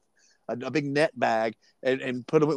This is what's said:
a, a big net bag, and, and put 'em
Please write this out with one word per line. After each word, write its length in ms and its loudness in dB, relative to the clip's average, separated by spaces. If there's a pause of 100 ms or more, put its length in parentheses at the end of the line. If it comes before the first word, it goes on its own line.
(480)
a, 160 -4
a 80 -8
big 140 -2
net 300 0
bag, 380 0 (300)
and, 160 2
and 260 -6
put 160 2
'em 140 4